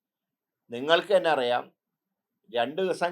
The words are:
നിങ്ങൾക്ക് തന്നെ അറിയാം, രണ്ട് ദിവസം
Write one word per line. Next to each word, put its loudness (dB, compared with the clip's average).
നിങ്ങൾക്ക് 0
തന്നെ 2
അറിയാം, 0
രണ്ട് -2
ദിവസം -2